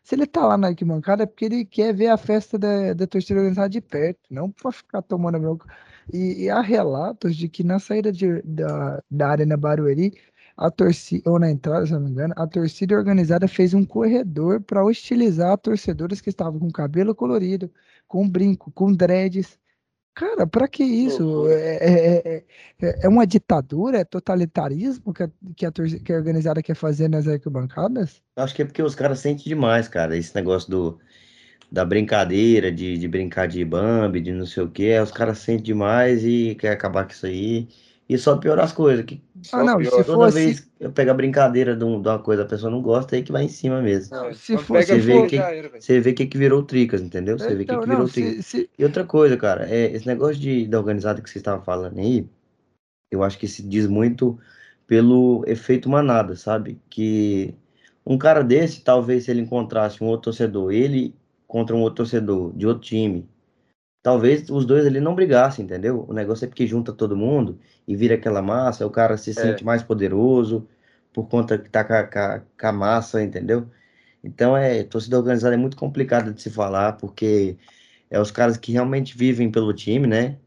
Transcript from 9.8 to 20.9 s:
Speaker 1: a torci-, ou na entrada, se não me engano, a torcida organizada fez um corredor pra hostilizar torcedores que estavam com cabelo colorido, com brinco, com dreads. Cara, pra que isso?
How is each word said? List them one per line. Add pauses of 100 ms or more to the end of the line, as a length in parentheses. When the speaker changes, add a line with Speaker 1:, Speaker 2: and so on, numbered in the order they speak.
Speaker 1:
a
torci-,
ou
na
entrada,
se
não
me
engano,
a
torcida
organizada
fez
um
corredor
pra
hostilizar
torcedores
que
estavam
com
cabelo
colorido, (380)
com
brinco,
com
dreads. (540)
Cara,
pra
que
isso?